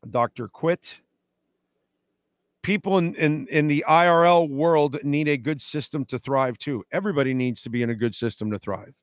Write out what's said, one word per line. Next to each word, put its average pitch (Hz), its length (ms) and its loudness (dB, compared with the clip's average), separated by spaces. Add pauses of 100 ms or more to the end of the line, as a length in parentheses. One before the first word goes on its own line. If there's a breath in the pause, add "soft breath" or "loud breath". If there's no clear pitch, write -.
(100)
Doctor 117 380 -2
Quit. - 520 -4 (1600)
People 196 360 0
in, 170 180 0
in, 151 320 0
in 151 180 2
the 147 180 0
I 165 220 6
R 170 180 6
L 170 240 6
world 147 540 2
need 147 260 0
a 147 80 2
good 135 240 -4
system 147 460 -6
to 131 120 -8
thrive 131 400 0
too. 131 340 -6
Everybody 143 420 0
needs 127 280 -2
to 123 80 -10
be 120 120 -2
in 117 80 0
a 117 40 -2
good 113 200 -2
system 107 360 -4
to 101 80 -4
thrive. 98 440 -8